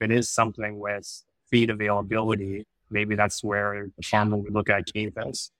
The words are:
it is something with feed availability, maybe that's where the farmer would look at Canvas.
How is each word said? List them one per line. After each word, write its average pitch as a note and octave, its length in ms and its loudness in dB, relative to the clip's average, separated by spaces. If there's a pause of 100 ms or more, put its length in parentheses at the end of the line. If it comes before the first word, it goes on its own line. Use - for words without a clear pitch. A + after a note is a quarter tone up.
it G#2+ 100 2
is A#2 180 4
something G#2+ 520 0
with G2+ 420 -6 (260)
feed A#2 220 6
availability, G#2 960 0 (240)
maybe G#2 240 -2
that's G#2 300 0
where G2+ 420 -2 (100)
the E2+ 60 -14
farmer G#2+ 360 2
would G#2 140 -6
look G#2 160 0
at G2 240 0
Canvas. - 680 -6